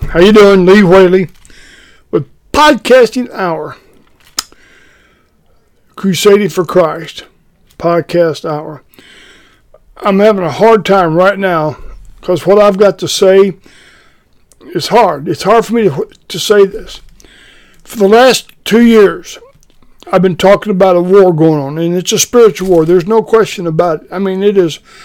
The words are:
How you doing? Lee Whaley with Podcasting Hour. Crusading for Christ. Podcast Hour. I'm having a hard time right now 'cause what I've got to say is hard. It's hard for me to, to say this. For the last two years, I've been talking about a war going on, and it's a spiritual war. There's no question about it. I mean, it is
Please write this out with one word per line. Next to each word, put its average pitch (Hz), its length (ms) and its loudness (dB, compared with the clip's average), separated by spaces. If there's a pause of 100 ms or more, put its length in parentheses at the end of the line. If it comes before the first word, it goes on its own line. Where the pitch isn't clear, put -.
How - 100 -4
you 190 140 4
doing? 196 340 4
Lee 202 160 4
Whaley 185 460 2 (840)
with 156 180 -6 (220)
Podcasting 247 800 0
Hour. 160 460 -8 (2250)
Crusading 196 540 0
for 175 160 -6
Christ. 160 600 -4 (540)
Podcast 170 680 -2
Hour. 156 380 -10 (1120)
I'm 196 220 -2
having 202 240 0
a 165 80 -6
hard 214 340 2
time 185 300 0
right 190 240 0
now 165 380 -4 (440)
'cause 175 240 -4
what 202 140 2
I've 202 200 2
got 196 200 0
to 180 80 -8
say 190 520 2 (1160)
is 151 140 -6
hard. 175 400 0
It's - 160 -6
hard 214 220 0
for 208 80 -6
me 233 100 0
to, 175 240 -4 (180)
to 175 140 -12
say 202 260 2
this. - 340 -10 (840)
For - 120 -18
the 202 120 0
last 233 420 2 (140)
two 233 200 2
years, 202 540 2 (720)
I've 185 120 0
been 185 140 -2
talking 202 360 0
about 190 240 2
a 175 40 0
war 185 320 2
going 156 280 0
on, 139 180 -10
and 170 160 -4
it's 180 160 -6
a 214 80 -2
spiritual 214 500 0
war. 170 160 2
There's 170 220 0
no 220 160 -2
question 214 460 -2
about 160 340 -4
it. - 80 -20
I 175 80 -10
mean, 190 240 -4
it 202 160 0
is 170 220 -2 (240)